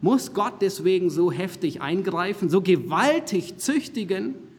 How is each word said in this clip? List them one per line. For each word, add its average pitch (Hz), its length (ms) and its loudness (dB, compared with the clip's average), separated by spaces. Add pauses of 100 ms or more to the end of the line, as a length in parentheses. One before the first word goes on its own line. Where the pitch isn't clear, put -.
muss 247 340 2
Gott 208 260 -2
deswegen 185 480 2
so 165 220 2
heftig 151 500 -4
eingreifen, 180 680 -2
so 190 100 4
gewaltig 185 960 2
züchtigen? 220 800 -2 (240)